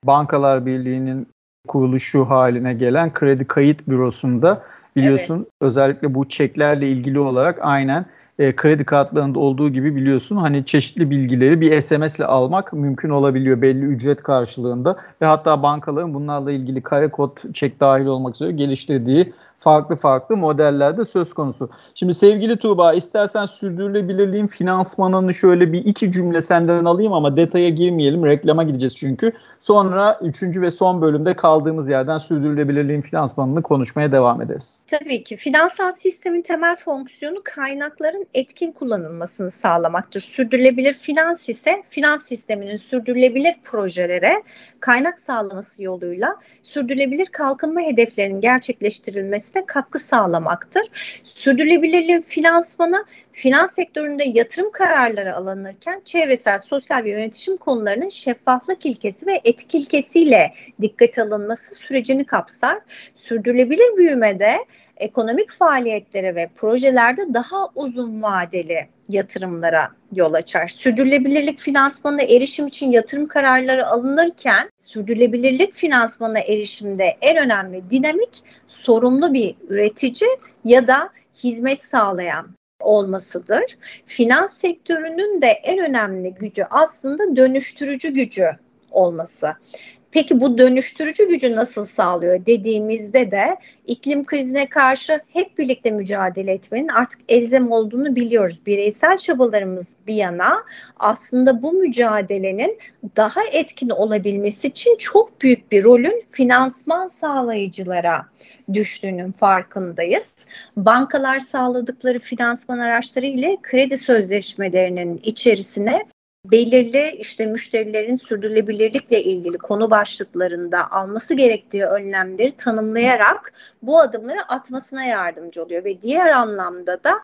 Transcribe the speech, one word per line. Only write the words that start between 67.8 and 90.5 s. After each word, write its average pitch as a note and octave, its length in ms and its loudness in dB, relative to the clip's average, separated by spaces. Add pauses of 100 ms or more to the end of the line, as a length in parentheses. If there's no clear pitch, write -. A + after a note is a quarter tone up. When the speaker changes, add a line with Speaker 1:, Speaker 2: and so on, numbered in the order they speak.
Speaker 2:
vadeli F3 640 -4 (200)
yatırımlara F3+ 800 -2 (240)
yol E3+ 220 0
açar. E3 340 -4
Sürdürülebilirlik C4+ 920 0
finansmanına C#4+ 640 0
erişim B3+ 440 2
için C4+ 260 -4
yatırım C#4 360 0
kararları C4 580 2
alınırken C4+ 800 0 (100)
sürdürülebilirlik A#3+ 960 0
finansmanına A3+ 640 -2
erişimde G3+ 800 -2
en D4+ 160 4
önemli F#3+ 540 -2
dinamik D#4 520 -2 (260)
sorumlu B3+ 640 0
bir A#3+ 200 -2 (140)
üretici G#3+ 640 -2 (340)
ya A#3+ 220 6
da C#4 240 0 (340)
hizmet B3 400 -4
sağlayan F3+ 640 -2 (340)
olmasıdır. G3+ 840 0 (420)
Finans C4 460 2
sektörünün E4+ 920 -4
de C4 40 4
en E4+ 440 0
önemli F#3+ 440 -4
gücü G3+ 360 -8
aslında D4+ 680 -2
dönüştürücü C4+ 800 -2
gücü G#3+ 340 0 (420)
olması. E3+ 580 -2 (640)
Peki D4 300 2
bu B3 180 2